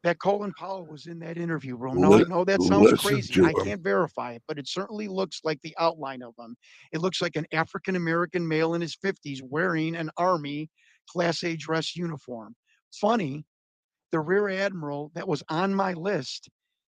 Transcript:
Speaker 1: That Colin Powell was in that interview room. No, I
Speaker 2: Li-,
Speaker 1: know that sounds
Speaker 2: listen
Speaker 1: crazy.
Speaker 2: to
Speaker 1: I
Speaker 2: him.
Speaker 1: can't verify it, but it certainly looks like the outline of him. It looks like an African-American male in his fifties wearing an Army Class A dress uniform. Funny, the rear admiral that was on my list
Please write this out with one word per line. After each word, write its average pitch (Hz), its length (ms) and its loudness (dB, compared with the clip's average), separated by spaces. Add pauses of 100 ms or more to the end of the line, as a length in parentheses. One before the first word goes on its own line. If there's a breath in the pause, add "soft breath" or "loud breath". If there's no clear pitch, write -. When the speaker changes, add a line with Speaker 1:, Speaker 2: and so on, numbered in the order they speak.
Speaker 1:
That 170 160 0
Colin 202 400 0
Powell 185 260 -10
was 151 220 -18
in 170 140 -12
that 165 180 -10
interview 143 380 -4
room. 127 240 -2
No, 196 140 10
I - 20 12
Speaker 2:
Li-, - 80 10
Speaker 1:
know 175 200 0
that 190 160 4
sounds 98 300 8
Speaker 2:
listen - 200 2
Speaker 1:
crazy. 131 240 0
Speaker 2:
to 92 100 8
Speaker 1:
I 85 60 6
Speaker 2:
him. 98 140 0
Speaker 1:
can't 160 200 -4
verify 170 480 -2
it, 117 160 -14
but 156 100 -6
it 139 80 -10
certainly 208 400 -6
looks 190 380 -4
like 156 180 -2
the 156 160 -12
outline 151 440 -2
of 117 140 -16
him. 120 200 -16 (340 soft breath)
It 160 100 -6
looks 180 220 -2
like 170 140 -4
an 151 160 -4
African-American 170 960 -2
male 160 260 0
in 170 60 -2
his 165 160 -6
fifties 143 480 -8
wearing 160 500 -2
an 160 220 -6
Army 156 520 -2 (400)
Class 170 360 -2
A 165 120 -4
dress 156 380 -4
uniform. 127 600 -10 (360)
Funny, 180 520 0 (680)
the 170 80 0
rear 196 300 2
admiral 160 680 -4
that 175 140 -8
was 151 200 -2
on 185 240 0
my 196 200 0
list 175 560 -4 (420)